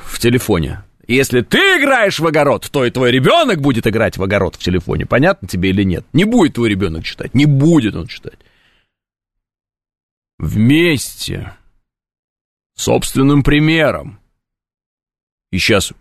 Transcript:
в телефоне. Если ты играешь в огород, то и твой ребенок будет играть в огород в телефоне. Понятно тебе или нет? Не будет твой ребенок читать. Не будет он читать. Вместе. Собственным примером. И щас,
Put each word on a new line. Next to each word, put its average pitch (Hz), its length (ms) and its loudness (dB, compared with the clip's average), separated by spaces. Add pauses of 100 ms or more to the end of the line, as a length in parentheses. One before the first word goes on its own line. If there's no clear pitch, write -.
в - 160 -10
телефоне. 110 640 0 (240)
Если 123 320 0
ты 359 400 2
играешь 254 400 0
в 160 80 0
огород, 147 420 0
то 139 140 -2
и 120 80 0
твой 123 220 0
ребенок 202 480 2
будет 131 260 0
играть 107 300 -2
в 90 60 -4
огород 98 320 -2
в - 40 -20
телефоне. 90 460 -2
Понятно 139 420 0
тебе 92 220 -2
или 95 140 2
нет? 180 280 -2
Не 175 140 2
будет 220 300 2
твой 117 120 -2
ребенок 92 380 -4
читать. - 280 -12
Не 139 120 4
будет 143 500 2
он 85 120 -10
читать. - 320 -18 (2000)
Вместе. 123 1160 -2 (1200)
Собственным 135 680 0
примером. 147 760 0 (1300)
И 92 60 -4
щас, 98 440 0